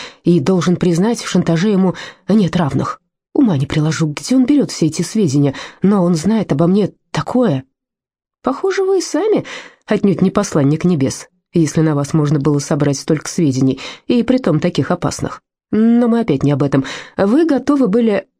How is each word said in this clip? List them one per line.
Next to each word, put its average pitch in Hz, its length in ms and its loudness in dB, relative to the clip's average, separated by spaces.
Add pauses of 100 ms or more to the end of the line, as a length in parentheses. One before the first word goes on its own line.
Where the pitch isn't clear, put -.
(240)
и, 170 160 4
должен 180 360 0
признать, 180 460 0
в - 80 -10
шантаже 175 400 0
ему 185 260 2 (320)
нет 190 280 2
равных. 143 460 -4 (320)
Ума 220 240 2
не 139 80 -2
приложу, 156 420 -2
где 151 280 -4
он 262 100 4
берёт 269 260 2
все - 140 -2
эти 156 160 -2
сведения, 143 540 0 (260)
но 196 220 2
он 175 120 2
знает 190 360 0
обо 160 160 2
мне 190 260 0 (180)
такое". 170 520 0 (800)
"Похоже, 381 420 -2
вы 381 160 0
и - 20 -2
сами 339 420 -2 (420)
отнюдь 202 360 0
не 190 100 2
посланник 156 540 0
небес, 139 420 -2 (240)
если 160 300 0
на 156 140 2
вас 143 180 -4
можно 147 260 2
было 143 200 0
собрать 143 380 -2
столько - 300 -2
сведений, 131 540 0 (260)
и 240 160 2
притом 233 380 0
таких 180 300 -2
опасных. - 500 -6 (300)
Но 233 360 2
мы 233 140 2
опять 160 220 -2
не 143 80 2
об 143 120 0
этом. 139 200 2 (320)
Вы 247 300 2
готовы 269 420 2
были 208 400 0 (120)